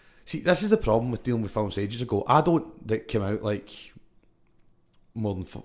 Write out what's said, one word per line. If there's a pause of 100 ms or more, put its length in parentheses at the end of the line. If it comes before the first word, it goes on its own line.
(240)
see.
This
is
the
problem
with
dealing
with
films
ages
ago.
I
don't,
that
came
out,
like, (1400)
more
than
fu-,